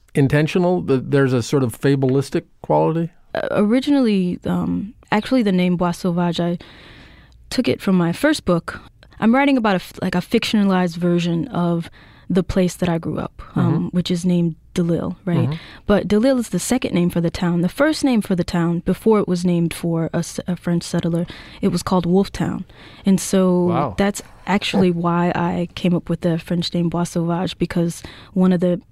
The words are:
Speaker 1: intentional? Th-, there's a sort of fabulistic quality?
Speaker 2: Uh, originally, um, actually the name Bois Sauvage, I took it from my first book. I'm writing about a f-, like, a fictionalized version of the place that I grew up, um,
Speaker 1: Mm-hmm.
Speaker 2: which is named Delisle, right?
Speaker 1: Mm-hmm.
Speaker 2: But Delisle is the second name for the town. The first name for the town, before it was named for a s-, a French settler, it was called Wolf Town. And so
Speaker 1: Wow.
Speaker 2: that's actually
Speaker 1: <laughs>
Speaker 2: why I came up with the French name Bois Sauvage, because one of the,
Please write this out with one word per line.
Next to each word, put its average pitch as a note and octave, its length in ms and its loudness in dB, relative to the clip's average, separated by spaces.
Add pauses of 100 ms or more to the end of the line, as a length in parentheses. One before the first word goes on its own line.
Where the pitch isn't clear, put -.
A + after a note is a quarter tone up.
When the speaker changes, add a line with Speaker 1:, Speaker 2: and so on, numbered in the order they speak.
(140)
Speaker 1:
intentional? D#3+ 720 2
Th-, C3 160 2
there's C3+ 300 2
a B2 100 0
sort C#3 200 0
of A#2 160 -2
fabulistic C#3 680 0 (180)
quality? D#3+ 480 0 (240)
Speaker 2:
Uh, - 180 -4
originally, A3 920 2
um, F3+ 500 -2 (160)
actually B3 320 2
the G3+ 100 2
name F3+ 240 2
Bois F3 160 0
Sauvage, F3 480 -2
I F3 180 -2 (920)
took B3+ 180 0
it - 120 0
from F#3+ 160 2
my E3+ 160 2
first D4+ 320 0
book. - 360 -2 (400)
I'm A3+ 140 4
writing C#4 220 4
about A3 160 2
a F#3 40 2
f-, - 160 -6 (100)
like, F#3 120 -2
a F3+ 40 2
fictionalized F#3 800 0
version F3 520 0
of E3+ 420 -2 (400)
the F#3 120 2
place F3+ 340 0
that F3+ 120 -2
I E3 100 0
grew E3 200 -6
up, - 240 -10 (120)
um, E3+ 200 2
Speaker 1:
Mm-hmm. E3+ 140 -2
Speaker 2:
which F3 220 -2
is F3 140 -2
named E3+ 320 2 (160)
Delisle, F3 420 -2 (100)
right? C#3 260 2
Speaker 1:
Mm-hmm. D#3 40 -4 (320)
Speaker 2:
But G3 220 2
Delisle A#3+ 320 4
is A3 80 -6
the F3+ 100 -2
second - 360 -2
name F3 160 2
for F3 100 -2
the E3+ 100 0
town. E3+ 300 -2
The F3 80 0
first D4+ 340 0
name B3 200 2
for G3 120 -2
the F3 80 -2
town, E3+ 380 0
before G#3+ 400 2
it - 80 -2
was F3 160 -2
named E3+ 280 2
for E3 400 -2
a E3 60 -2
s-, - 300 -6
a F3 80 -4
French E3+ 260 -2
settler, E3+ 440 -2 (340)
it G3+ 80 0
was F3+ 140 -2
called F3+ 240 0
Wolf F#3+ 260 2
Town. - 320 -4 (420)
And F#3+ 140 4
so F3+ 460 2
Speaker 1:
Wow. C#3 320 0
Speaker 2:
that's G3 220 0 (260)
actually F#3+ 440 2
Speaker 1:
<laughs> E3+ 140 -2
Speaker 2:
why F3 320 2
I F3 400 -2
came F3+ 180 0
up - 140 -4
with E3+ 140 -4
the E3 160 0
French E3+ 360 -4
name E3+ 140 0
Bois E3+ 160 -2
Sauvage, E3+ 540 -4
because E3+ 440 -2 (300)
one F#3 200 4
of F3 80 2
the, F3+ 200 0 (120)